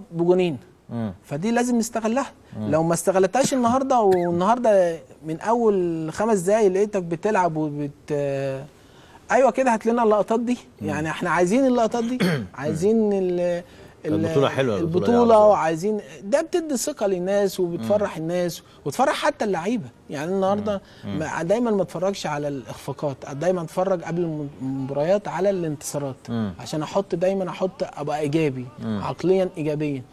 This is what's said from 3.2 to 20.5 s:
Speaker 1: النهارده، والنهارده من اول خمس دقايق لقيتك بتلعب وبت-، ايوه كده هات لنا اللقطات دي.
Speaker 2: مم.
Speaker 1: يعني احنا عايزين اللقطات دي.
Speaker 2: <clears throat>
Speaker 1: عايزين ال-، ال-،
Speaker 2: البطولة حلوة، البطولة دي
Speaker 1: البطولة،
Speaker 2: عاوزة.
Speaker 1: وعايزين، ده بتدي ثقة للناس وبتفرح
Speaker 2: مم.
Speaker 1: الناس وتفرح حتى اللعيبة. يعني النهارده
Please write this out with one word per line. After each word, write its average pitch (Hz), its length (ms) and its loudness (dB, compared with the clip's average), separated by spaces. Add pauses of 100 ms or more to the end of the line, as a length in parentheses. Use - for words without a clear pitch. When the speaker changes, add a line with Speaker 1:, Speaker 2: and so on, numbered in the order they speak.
Speaker 1:
النهارده، 254 460 2
والنهارده 185 1000 4 (260)
من 156 140 -6
اول 190 760 2
خمس 214 260 2
دقايق 202 320 4
لقيتك 202 320 0
بتلعب 170 540 0
وبت-، 147 540 -4 (1200)
ايوه 254 240 6
كده 262 180 2
هات 220 120 -2
لنا 233 180 2
اللقطات 214 360 2
دي. 240 180 -2 (240)
Speaker 2:
مم. 151 60 -6
Speaker 1:
يعني 151 220 -4
احنا 170 200 -4
عايزين 180 360 4
اللقطات 240 380 2
دي. 247 140 -4 (220)
Speaker 2:
<clears throat> 95 160 -12
Speaker 1:
عايزين 202 580 0
ال-، 180 260 0 (640)
ال-، 156 80 -2
Speaker 2:
البطولة 160 360 2
حلوة، 120 280 0
البطولة 165 280 0
دي 240 60 2
Speaker 1:
البطولة، 240 240 6
Speaker 2:
عاوزة. 214 120 8
Speaker 1:
وعايزين، 180 540 2 (220)
ده 247 180 2
بتدي 320 360 -2
ثقة 233 300 -2
للناس 190 520 0
وبتفرح 190 580 0
Speaker 2:
مم. 160 60 -8
Speaker 1:
الناس 175 380 -4 (240)
وتفرح 254 300 0
حتى 294 300 -2
اللعيبة. 190 400 -2 (240)
يعني 156 220 -4
النهارده 196 500 0 (220)